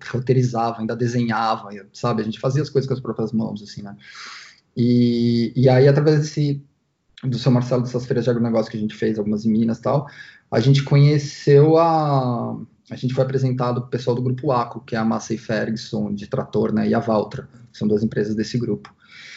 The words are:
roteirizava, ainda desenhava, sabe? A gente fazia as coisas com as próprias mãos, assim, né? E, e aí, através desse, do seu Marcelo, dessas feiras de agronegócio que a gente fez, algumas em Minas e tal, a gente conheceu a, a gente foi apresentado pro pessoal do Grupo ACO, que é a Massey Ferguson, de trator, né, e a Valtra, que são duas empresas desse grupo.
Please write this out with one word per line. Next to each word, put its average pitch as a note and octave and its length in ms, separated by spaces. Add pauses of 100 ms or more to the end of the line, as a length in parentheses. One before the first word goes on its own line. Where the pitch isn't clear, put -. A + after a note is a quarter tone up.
(120)
roteirizava, A#2 680
ainda A2+ 160
desenhava, A2+ 720 (220)
sabe? A#2 300
A G#2+ 40
gente A2 140
fazia C3+ 220
as D3 80
coisas C3 180
com C3 60
as A#2+ 60
próprias A2+ 340
mãos, G#2 300
assim, G#2 180
né? G2+ 140 (800)
E, A#2+ 800
e B2 120
aí, C3 200
através D3+ 320
desse, D3 420 (640)
do B2 160
seu C3+ 120
Marcelo, B2 300
dessas A#2+ 240
feiras A#2+ 200
de B2+ 40
agronegócio A2+ 400
que A2 80
a - 40
gente G#2+ 120
fez, A2 240
algumas G#2 260
em A2+ 80
Minas A2+ 280
e - 20
tal, B2 260 (420)
a A2+ 120
gente C#3 200
conheceu D3 960
a, C3+ 800 (320)
a A2 60
gente B2 180
foi C3+ 100
apresentado B2+ 580
pro - 80
pessoal B2 260
do A#2+ 60
Grupo B2+ 320
ACO, A#2+ 260
que - 160
é - 20
a A2 60
Massey A2 340
Ferguson, G#2+ 760
de G2+ 120
trator, G#2+ 460
né, G#2+ 160
e A2 60
a A#2 60
Valtra, A2 500 (200)
que - 80
são A2 80
duas G#2+ 160
empresas A2 320
desse G#2+ 240
grupo. G#2+ 380 (420)